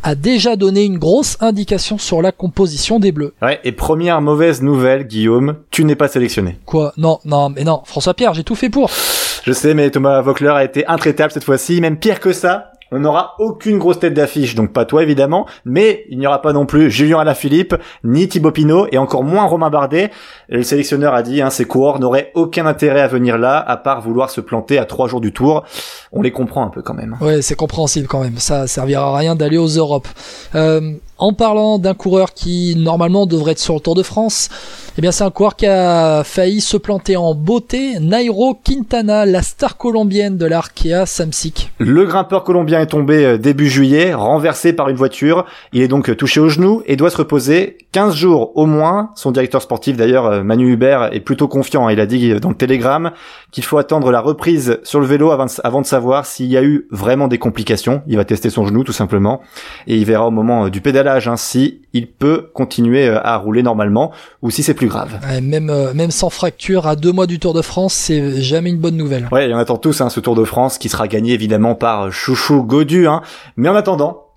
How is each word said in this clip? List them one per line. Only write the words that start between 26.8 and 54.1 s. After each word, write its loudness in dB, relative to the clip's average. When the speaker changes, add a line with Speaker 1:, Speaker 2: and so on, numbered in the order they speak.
Speaker 2:
quand -10
même. -10
Speaker 1:
Ouais, 0
c'est -4
compréhensible -4
quand -2
même, -6
ça -2
servira -2
à -2
rien 0
d'aller 0
aux 0
Europes. 0
Euh... 0
En 0
parlant 2
d'un 0
coureur 0
qui -2
normalement 2
devrait 0
être -2
sur -2
le -2
Tour 0
de 2
France, -2
eh -2
bien 2
c'est 0
un 0
coureur 0
qui 0
a 2
failli 0
se -2
planter -2
en 0
beauté, -2
Nairo 0
Quintana, 0
la 2
star -4
colombienne 0
de 0
l'Arkea 0
Samsic. -6
Speaker 2:
Le 4
grimpeur -2
colombien 2
est 2
tombé, 2
euh, 4
début 2
juillet, 4
renversé 0
par 0
une 0
voiture. 0
Il 2
est 4
donc, 0
euh, 0
touché 0
au 6
genou 2
et 0
doit 2
se -4
reposer 0
quinze 0
jours 2
au 2
moins. 0
Son -4
directeur 0
sportif -4
d'ailleurs, 2
euh, 0
Manu 2
Hubert, 2
est -4
plutôt -2
confiant, 0
hein. 2
Il 2
a 2
dit, 0
euh, 0
dans -2
le -2
Télégramme 0
qu'il -8
faut 0
attendre 0